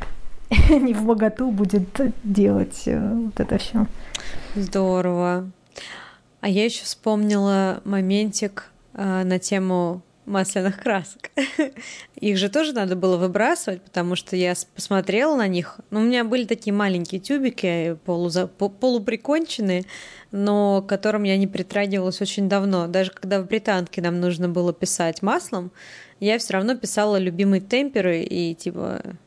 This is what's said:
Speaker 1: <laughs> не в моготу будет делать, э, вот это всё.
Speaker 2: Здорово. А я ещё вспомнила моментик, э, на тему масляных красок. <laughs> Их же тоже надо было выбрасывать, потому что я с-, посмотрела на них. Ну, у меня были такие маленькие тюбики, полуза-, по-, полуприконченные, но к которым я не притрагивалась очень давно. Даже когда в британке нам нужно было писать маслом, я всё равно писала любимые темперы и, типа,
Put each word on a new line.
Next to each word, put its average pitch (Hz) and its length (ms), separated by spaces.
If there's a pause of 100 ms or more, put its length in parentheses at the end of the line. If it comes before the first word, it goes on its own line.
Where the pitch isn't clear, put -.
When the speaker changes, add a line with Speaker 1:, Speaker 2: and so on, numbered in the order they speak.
(500)
Speaker 1:
<laughs> - 200
не 262 240
в 208 100
моготу 220 480
будет 196 500 (240)
делать, 202 600
э, - 140
вот 220 400
это - 200
всё. 214 260 (720)
Speaker 2:
Здорово. 185 920 (920)
А 202 80
я 202 160
ещё 233 180
вспомнила 202 1040
моментик, 196 840 (220)
э, 190 300
на 185 160
тему 180 600 (240)
масляных 196 520
красок. - 580
<laughs> - 800
Их 202 220
же 196 120
тоже 302 240
надо 190 220
было 185 220
выбрасывать, 190 640
потому 175 340
что - 200
я 180 180
с-, - 120
посмотрела 202 720
на 226 120
них. 175 320 (100)
Ну, 208 100
у 220 40
меня 240 200
были 233 220
такие 208 280
маленькие 190 460
тюбики, 185 840
полуза-, 175 420
по-, 202 220
полуприконченные, 226 1160 (460)
но 202 520
к 196 60
которым 208 340
я 196 140
не 196 100
притрагивалась 190 760
очень 196 260
давно. 196 400
Даже 185 240
когда 190 300
в 185 60
британке 196 540
нам 175 180
нужно 180 300
было 175 220
писать 170 520
маслом, 196 480 (480)
я 208 180
всё 226 160
равно 208 220
писала 208 420
любимые 190 440
темперы 196 600
и, 170 320
типа, 175 480 (260)